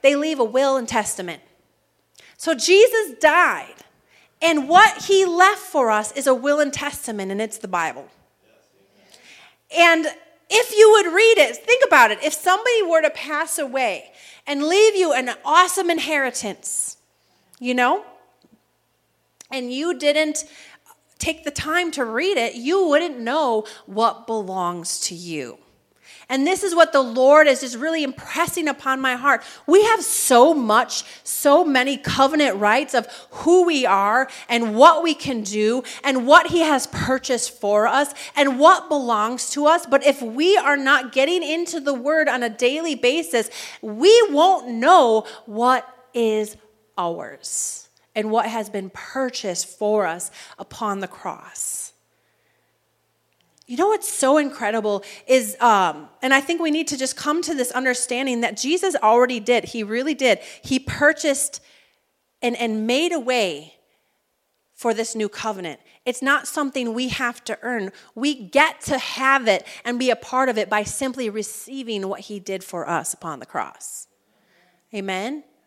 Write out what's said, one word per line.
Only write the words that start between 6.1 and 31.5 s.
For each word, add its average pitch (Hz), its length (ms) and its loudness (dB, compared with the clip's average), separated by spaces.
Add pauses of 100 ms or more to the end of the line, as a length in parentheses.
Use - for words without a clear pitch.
is 277 140 -4
a 262 80 4
will 285 260 -2
and 285 120 -2
testament, 214 600 -8
and 202 80 -6
it's 220 180 -8
the 208 100 -14
Bible. 160 400 -6 (1700)
And 330 300 4 (440)
if 440 260 2
you 427 160 10
would 359 220 4
read 453 240 6
it, 240 180 2
think 494 300 2
about 247 240 6
it. 208 120 -6
If 302 100 -2
somebody 440 500 0
were 330 200 2
to 302 80 2
pass 302 480 -6
away 254 540 -6 (340)
and 285 180 -4
leave 415 300 4
you 359 180 2
an 254 180 -2 (140)
awesome 349 460 2
inheritance, 269 1040 -4 (640)
you 247 160 -4
know, 262 300 0 (1500)
and 247 220 -8
you 302 260 -4
didn't 302 460 0 (800)
take 320 200 -6
the 294 60 -6
time 330 420 -4
to 269 120 -4
read 294 320 -2
it, 233 180 -2
you 320 320 0
wouldn't 302 320 0
know 233 460 -2 (220)
what 214 400 -2
belongs 185 720 -6
to - 140 -6
you. 160 440 -10 (680)
And 269 180 -2
this 370 160 0
is 359 120 -4
what 320 180 4
the 277 100 4
Lord 262 440 4
is 262 140 2
just 247 160 -10
really 311 260 -4
impressing 311 640 -6
upon 269 340 -4
my 254 140 -2
heart. 262 280 0 (240)
We 381 180 6
have 440 180 2
so 262 520 4
much, 226 500 0 (180)
so 294 420 2